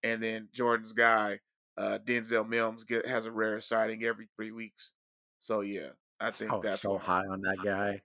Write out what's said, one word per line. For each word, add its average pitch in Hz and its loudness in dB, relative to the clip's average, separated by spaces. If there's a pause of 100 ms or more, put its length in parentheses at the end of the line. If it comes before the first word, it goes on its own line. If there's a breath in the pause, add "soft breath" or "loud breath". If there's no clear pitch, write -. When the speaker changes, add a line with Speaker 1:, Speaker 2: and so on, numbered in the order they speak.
Speaker 1:
And 113 -2
then 110 -4
Jordan's 117 0
guy, 107 6 (380)
uh, 104 -2
Denzel 113 2
Mims, 113 0
get, 117 0
has 117 0
a 113 -8
rare 110 0
sighting 110 0
every 113 -2
three 110 -8
weeks. 113 -14 (460)
So, 110 0
yeah, 98 -6 (300)
I 113 -2
think 110 -6
Speaker 2:
I - 0
was 98 -4
Speaker 1:
that's 98 -2
Speaker 2:
so 98 0
Speaker 1:
why. 95 0
Speaker 2:
high 92 2
on 95 -4
that 95 0
guy. 101 0